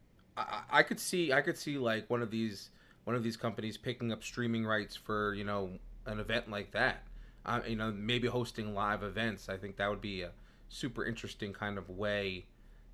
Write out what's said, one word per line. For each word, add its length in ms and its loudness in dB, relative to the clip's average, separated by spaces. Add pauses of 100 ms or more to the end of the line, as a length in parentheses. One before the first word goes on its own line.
(360)
I, 40 -2
I, 380 2
I 40 12
could 160 2
see, 340 2
I 80 6
could 160 2
see, 220 -2
like, 320 2
one 100 4
of 120 -2
these, 380 -2 (340)
one 100 0
of 80 2
these 140 0
companies 420 -2
picking 320 -2
up 140 -2
streaming 400 2
rights 320 2
for, 380 0
you 100 -2
know, 260 0 (360)
an 120 -4
event 320 0
like 220 -4
that. 320 2 (420)
Uh, 180 2
you 120 -2
know, 160 0
maybe 340 0
hosting 480 -2
live 300 2
events. 440 -2
I 80 -2
think 200 -8
that 120 2
would 120 0
be 220 -4
a 100 -6 (360)
super 360 -4
interesting 480 -4
kind 260 -2
of 120 -8
way 560 0 (480)